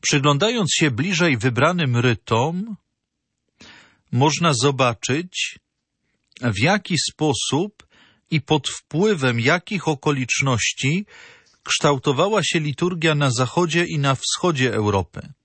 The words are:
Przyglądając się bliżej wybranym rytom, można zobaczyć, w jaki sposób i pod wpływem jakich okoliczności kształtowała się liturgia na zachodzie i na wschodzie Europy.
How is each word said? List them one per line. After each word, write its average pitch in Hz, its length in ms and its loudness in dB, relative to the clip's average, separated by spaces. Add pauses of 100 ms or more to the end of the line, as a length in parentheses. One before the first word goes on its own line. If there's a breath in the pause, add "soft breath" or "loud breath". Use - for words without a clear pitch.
Przyglądając 151 720 2
się 151 180 2
bliżej 160 460 0
wybranym 131 600 0
rytom, 135 760 0 (1400 loud breath)
można 147 420 2
zobaczyć, 131 1040 -2 (840)
w 110 180 -2
jaki 185 380 0
sposób - 920 -2 (440 soft breath)
i 156 100 0
pod - 280 0
wpływem 147 720 0
jakich 165 480 -2
okoliczności 139 1160 -2 (580 loud breath)
kształtowała 151 800 0
się - 160 -2
liturgia 160 560 -2
na 143 160 2
zachodzie 160 540 0
i 160 140 -4
na 139 160 2
wschodzie 131 580 0
Europy. 104 600 -2 (120)